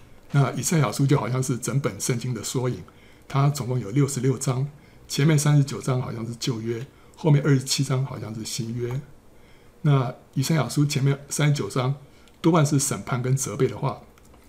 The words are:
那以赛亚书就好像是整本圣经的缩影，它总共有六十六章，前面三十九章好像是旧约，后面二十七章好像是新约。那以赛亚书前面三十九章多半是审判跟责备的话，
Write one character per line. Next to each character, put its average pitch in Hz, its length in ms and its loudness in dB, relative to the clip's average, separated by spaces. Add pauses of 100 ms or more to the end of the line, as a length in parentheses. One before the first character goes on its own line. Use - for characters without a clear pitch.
(320)
那 139 200 4
以 - 80 -6
赛 160 180 0
亚 113 140 2
书 139 140 2
就 143 120 4
好 110 120 -2
像 131 120 0
是 131 140 -2
整 120 240 -2
本 104 180 -4
圣 123 200 -2
经 123 160 -6
的 101 100 -8
缩 127 240 -2
影， 117 140 -6 (440)
它 139 220 2
总 143 180 -2
共 127 140 -2
有 98 120 -8
六 139 140 4
十 127 140 -4
六 123 160 2
章， 131 320 -2 (380)
前 143 200 0
面 160 120 6
三 147 180 4
十 139 80 6
九 117 160 -4
章 127 220 -2
好 110 100 -8
像 113 140 -8
是 117 80 -8
旧 117 260 -4
约， 117 240 -6 (320)
后 165 140 0
面 147 140 6
二 147 100 6
十 127 80 2
七 135 220 -2
章 135 200 0
好 131 140 -8
像 107 160 -10
是 110 100 -8
新 113 300 -6
约。 120 260 -4 (840)
那 135 300 4 (220)
以 139 80 0
赛 165 140 2
亚 120 120 0
书 147 160 2
前 143 180 0
面 139 260 0
三 147 200 0
十 143 60 4
九 - 140 -4
章 135 260 0 (460)
多 165 120 4
半 156 140 6
是 147 140 2
审 101 220 -2
判 123 200 -4
跟 127 140 0
责 110 200 -4
备 127 120 2
的 107 100 -6
话， 127 240 -4 (460)